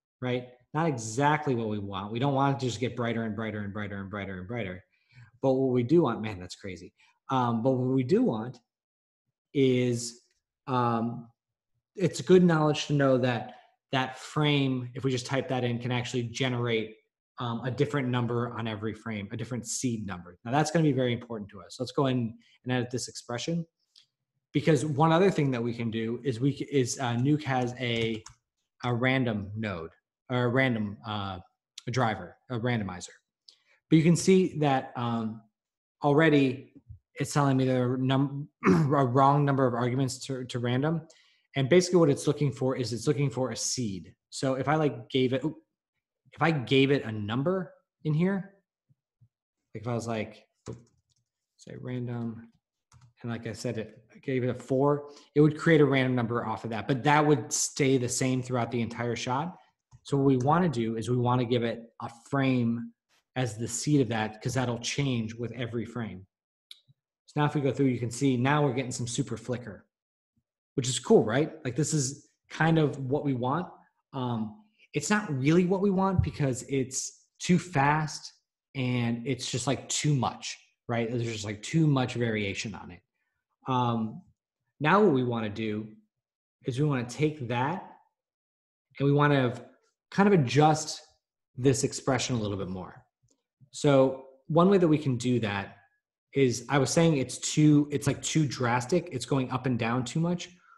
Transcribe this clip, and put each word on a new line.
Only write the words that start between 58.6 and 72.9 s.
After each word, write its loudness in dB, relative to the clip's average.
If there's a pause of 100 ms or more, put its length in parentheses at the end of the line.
the -2
entire -4
shot. -4 (460)
So -2
what 4
we 6
wanna 4
do -2
is -4
we 2
wanna 2
give 2
it -4
a -10 (200)
frame 0 (420)
as -4
the -4
seed 2
of 0
that, -4
'cause -4
that'll -2
change -4
with -8
every -6
frame. -10 (1000)
So -4
now 4
if -2
we 0
go 2
through, 2
you 0
can -4
see 0
now 2
we're 2
getting -4
some -6
super -4
flicker, -10 (880)
which -2
is -2
cool, 6
right? 0 (120)
Like, -6
this -2
is -4 (200)
kind 2
of 0